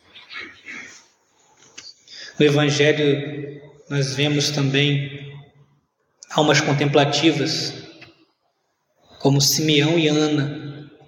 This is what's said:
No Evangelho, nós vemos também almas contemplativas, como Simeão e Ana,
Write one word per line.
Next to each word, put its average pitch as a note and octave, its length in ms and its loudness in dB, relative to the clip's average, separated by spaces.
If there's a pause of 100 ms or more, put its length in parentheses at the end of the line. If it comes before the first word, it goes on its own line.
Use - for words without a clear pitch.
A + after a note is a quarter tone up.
(2500)
No D3 60 4
Evangelho, D3 1160 0 (260)
nós C#3 260 -4
vemos C#3+ 360 0
também C#3 800 -2 (1000)
almas D3+ 300 2
contemplativas, C#3+ 1120 0 (1500)
como C#3 220 4
Simeão D#3 580 2
e D#3 100 2
Ana, D3+ 840 -2 (180)